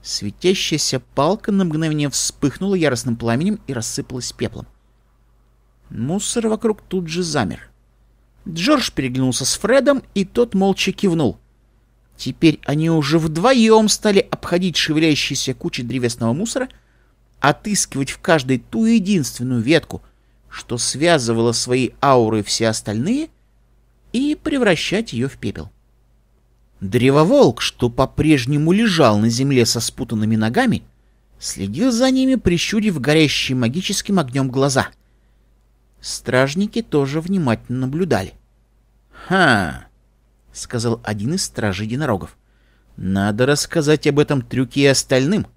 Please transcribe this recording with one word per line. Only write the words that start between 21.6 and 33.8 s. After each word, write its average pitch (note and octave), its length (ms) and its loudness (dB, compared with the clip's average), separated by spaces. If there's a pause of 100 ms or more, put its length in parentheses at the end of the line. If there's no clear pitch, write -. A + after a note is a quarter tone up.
аурой A2+ 400 4
все A2 260 -2
остальные, C#3 600 -4 (840)
и C#4+ 220 -2
превращать A3+ 760 -2
её B2 160 -2
в - 80 -12
пепел. F#2+ 340 -8 (1080)
Древоволк, C3+ 800 4
что - 300 -2
по-прежнему D3 840 2
лежал E3 460 4
на A2 100 4
земле B2 380 2
со A#2+ 140 -2
спутанными A2+ 560 -2
ногами, C3+ 460 0 (560)
следил G3+ 540 -2
за B3 180 2
ними, C4 260 2
прищурив G3 640 0
горящие D3 560 2
магическим F#3 600 -2